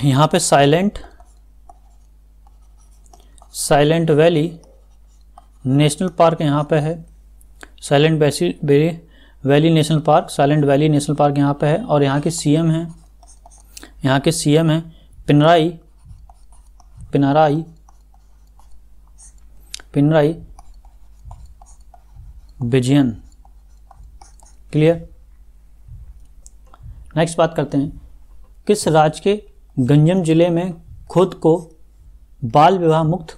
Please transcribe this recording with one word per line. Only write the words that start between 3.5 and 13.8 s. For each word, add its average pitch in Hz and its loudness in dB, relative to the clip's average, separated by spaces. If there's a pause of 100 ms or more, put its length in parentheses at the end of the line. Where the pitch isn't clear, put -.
साइलेंट 156 0
वैली 160 0 (1080)
नेशनल 147 0
पार्क 165 0
यहाँ 147 -2
पे 156 -2
है, 160 -6 (760)
साइलेंट 151 0
वैसी-, 160 0 (120)
वैली, 147 2 (540)
वैली 147 2
नेशनल 156 0
पार्क, 160 0
साइलेंट 147 0
वैली 143 2
नेशनल 147 -2
पार्क 143 0
यहाँ 143 0
पे 147 -4
है। 160 -2
और 147 0
यहाँ 139 -2
के 160 -4
सीएम 160 0
हैं, 165 -4 (1160)